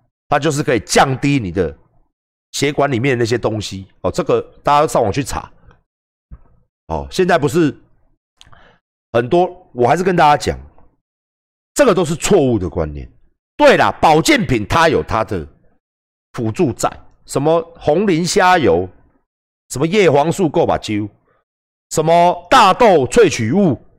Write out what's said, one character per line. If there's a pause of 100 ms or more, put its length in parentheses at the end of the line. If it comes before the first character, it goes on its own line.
(300)
它
就
是
可
以
降
低
你
的 (760)
血
管
里
面
的
那
些
东
西。 (140)
哦，
这
个 (220)
大
家
上
网
去
查。 (1400)
哦，
现
在
不
是 (1400)
很
多，
我
还
是
跟
大
家
讲， (1120)
这
个
都
是
错
误
的
观
念。 (440)
对
啦，
保
健
品
它
有
它
的 (840)
辅
助
在， (360)
什
么 (160)
红
磷
虾
油， (840)
什
么
叶
黄
素
够
把
灸， (800)
什
么
大
豆
萃
取
物， (180)